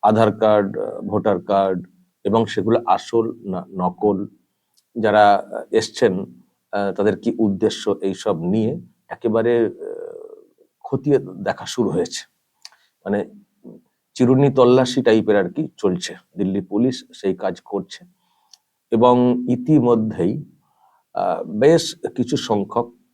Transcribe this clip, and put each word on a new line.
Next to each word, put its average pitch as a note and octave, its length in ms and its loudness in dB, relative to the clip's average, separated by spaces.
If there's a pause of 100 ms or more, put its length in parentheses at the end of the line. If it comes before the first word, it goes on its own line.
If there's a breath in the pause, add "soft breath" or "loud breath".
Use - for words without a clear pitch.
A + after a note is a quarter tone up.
আধার G#2+ 360 4
কার্ড, G#2+ 400 2
আহ, - 220 -6
ভোটার G2+ 420 -2
কার্ড F#2+ 440 0 (380)
এবং A2 220 2
সেগুলো G#2 400 0
আসল A2+ 460 0 (120)
না F#2 260 -8
নকল, F#2 560 -2 (720)
যারা G#2 480 4 (240)
এসছেন, G#2+ 500 0 (520)
আহ, G2+ 200 -4
তাদের G2+ 280 0
কি A#2 180 -4
উদ্দেশ্য, G2+ 640 0
এইসব F#2+ 380 -4
নিয়ে A2 400 -2 (280)
একেবারে, A2+ 580 0
আহ, F#2 60 -4 (1120)
খতিয়ে C#3 340 0
দেখা F#2+ 480 -6
শুরু - 240 -2
হয়েছে। E2+ 360 -4 (760 loud breath)
মানে G#2 200 -2 (920)
চিরুনি C3 360 4
তল্লাশি B2+ 520 4
টাইপের G#2+ 340 4
আর F2+ 160 0
কি - 240 -6
চলছে, F2+ 380 -4 (220)
দিল্লি F#2+ 240 -2
পুলিশ A2+ 520 -2
সেই F#2+ 240 -4
কাজ F#2+ 240 -6
করছে। - 440 -10 (840 soft breath)
এবং B2 580 4
ইতিমধ্যেই, A#2+ 960 0 (680)
আহ, F2+ 280 -4
বেশ D3 540 2 (200)
কিছু B2+ 200 -2
সংখ্যক A2+ 580 -4 (200)